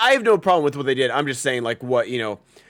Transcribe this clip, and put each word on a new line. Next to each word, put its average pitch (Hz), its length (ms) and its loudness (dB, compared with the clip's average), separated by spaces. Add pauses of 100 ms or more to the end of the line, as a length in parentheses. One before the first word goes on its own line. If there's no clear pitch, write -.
I, 240 60 4
I 269 40 4
have 269 120 2
no 214 140 4
problem 175 260 2
with 143 120 0
what 139 100 -6
they 135 80 0
did. 127 160 0
I'm 143 160 -2
just 127 160 -4
saying, 127 200 -2
like, 117 200 -4
what, 123 260 0
you 123 100 -4
know, 107 220 -6 (300)